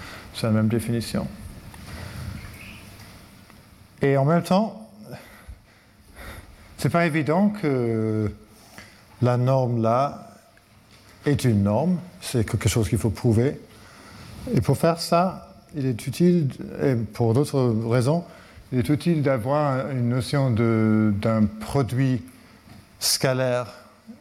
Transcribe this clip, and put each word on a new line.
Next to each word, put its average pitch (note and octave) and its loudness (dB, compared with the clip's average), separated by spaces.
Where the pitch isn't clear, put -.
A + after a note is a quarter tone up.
c'est - -4
la A2 2
même A2 4
définition. A#2 -2
Et C#3 4
en C3+ 4
même E3+ 4
temps, G3 0
c'est - 0
pas E3+ 2
évident D#3+ 2
que A2+ 0
la B2 2
norme B2 2
là C3+ 0
est D3 0
une G#2+ 4
norme, C3+ 2
c'est A#2 0
quelque G#2+ -2
chose A2 2
qu'il A#2 0
faut A2+ 0
prouver. A#2+ 2
Et - 2
pour C#3 0
faire E3 2
ça, E3+ 0
il C3+ -2
est B2 -2
utile, F3 2
et C3+ 2
pour A2+ 0
d'autres C3 2
raisons, B2+ 2
il B2+ 0
est A#2+ -2
utile D3+ 0
d'avoir C3+ 0
une B2 0
notion C3 0
de, A2 4
d'un A2 2
produit B2+ 0
scalaire B2+ 0